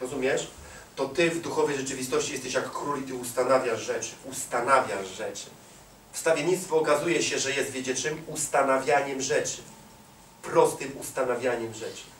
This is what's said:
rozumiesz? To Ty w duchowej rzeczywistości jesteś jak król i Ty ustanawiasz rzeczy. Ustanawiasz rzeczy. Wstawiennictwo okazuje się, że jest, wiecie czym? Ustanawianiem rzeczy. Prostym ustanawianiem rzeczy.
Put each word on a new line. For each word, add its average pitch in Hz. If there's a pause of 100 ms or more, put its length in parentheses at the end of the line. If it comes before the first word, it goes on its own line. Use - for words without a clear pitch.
rozumiesz? 131 (480)
To 135
Ty 165
w 165
duchowej 143
rzeczywistości 135
jesteś 127
jak -
król 135
i -
Ty 131
ustanawiasz 123
rzeczy. 113 (200)
Ustanawiasz 120
rzeczy. - (680)
Wstawiennictwo 160
okazuje 156
się, 143
że 135
jest, 135
wiecie 127
czym? 151
Ustanawianiem 139
rzeczy. - (800)
Prostym 151
ustanawianiem 120
rzeczy. - (160)